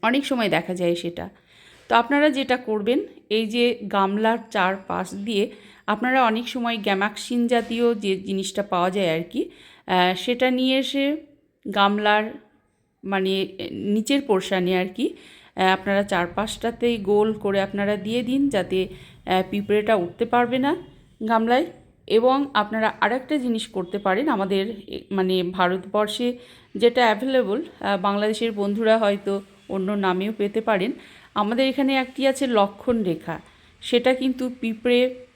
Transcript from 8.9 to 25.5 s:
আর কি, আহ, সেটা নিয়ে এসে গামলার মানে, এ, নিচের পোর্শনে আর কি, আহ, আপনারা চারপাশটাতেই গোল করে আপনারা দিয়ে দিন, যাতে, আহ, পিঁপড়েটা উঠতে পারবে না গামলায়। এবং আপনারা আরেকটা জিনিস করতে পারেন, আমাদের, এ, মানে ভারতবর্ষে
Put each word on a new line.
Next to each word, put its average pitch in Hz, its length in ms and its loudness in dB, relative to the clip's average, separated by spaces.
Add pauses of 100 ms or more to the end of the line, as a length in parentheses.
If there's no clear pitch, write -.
আর 165 60 -4
কি, - 260 -6 (380)
আহ, 180 280 4
সেটা 247 360 0
নিয়ে 262 260 2
এসে 277 400 0 (580)
গামলার 208 480 4 (800)
মানে, 190 380 0
এ, - 300 -8
নিচের 220 500 0
পোর্শনে 190 560 0
আর 185 80 0
কি, 233 280 -4 (420)
আহ, 185 80 0
আপনারা 190 400 2
চারপাশটাতেই 220 960 -2
গোল 208 360 2
করে 196 280 0
আপনারা 202 340 -2
দিয়ে 214 280 -4
দিন, 277 260 0
যাতে, 185 380 0 (380)
আহ, 185 240 2
পিঁপড়েটা 208 460 2
উঠতে 175 300 -2
পারবে 240 340 2
না 285 160 2 (520)
গামলায়। 233 380 2 (420)
এবং 254 460 4
আপনারা 220 480 0
আরেকটা 254 360 -2
জিনিস 240 300 -2
করতে 185 320 -6
পারেন, 202 300 0
আমাদের, 196 580 -2
এ, - 120 -12 (120)
মানে 185 320 0
ভারতবর্ষে 196 960 -2 (380)